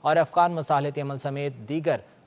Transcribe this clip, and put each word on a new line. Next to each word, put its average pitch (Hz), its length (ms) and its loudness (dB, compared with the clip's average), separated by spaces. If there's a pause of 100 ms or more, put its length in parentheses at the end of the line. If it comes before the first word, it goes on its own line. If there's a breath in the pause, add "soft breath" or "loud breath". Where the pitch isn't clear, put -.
और 156 140 2
अफगान 175 360 4
मसालहती 143 460 -2
अमल 139 180 -6
समेत 143 340 -6 (160)
दीगर 151 320 0 (260 soft breath)